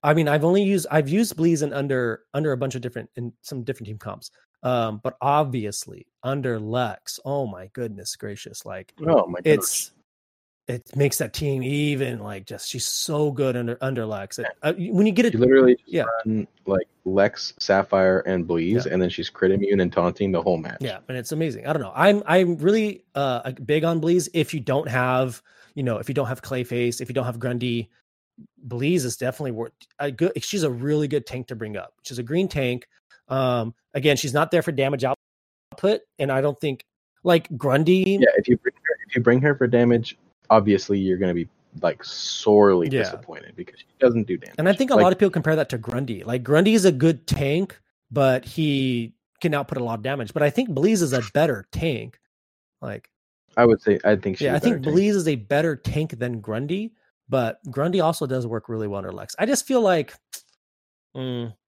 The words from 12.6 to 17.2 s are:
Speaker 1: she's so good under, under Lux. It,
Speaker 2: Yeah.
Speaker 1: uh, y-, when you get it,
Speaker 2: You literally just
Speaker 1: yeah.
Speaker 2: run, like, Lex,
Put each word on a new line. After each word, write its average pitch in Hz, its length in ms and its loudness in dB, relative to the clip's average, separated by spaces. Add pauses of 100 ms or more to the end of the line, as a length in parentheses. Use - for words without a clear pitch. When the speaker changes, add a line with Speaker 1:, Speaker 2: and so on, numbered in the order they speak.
Speaker 1:
she's 120 160 -8
so 151 460 -2
good 131 260 0
under, 120 240 -4
under 131 240 -4
Lux. 101 320 -8
It, 120 80 -8 (180)
Speaker 2:
Yeah. 151 60 0
Speaker 1:
uh, 165 80 -2
y-, 185 140 -6
when 208 160 4
you 220 40 4
get 208 140 4
it, 233 80 0
Speaker 2:
You 110 60 0
literally 127 380 8
just - 140 -18
Speaker 1:
yeah. 160 120 0 (200)
Speaker 2:
run, 110 240 -2 (200)
like, 95 200 0 (160)
Lex, 98 540 0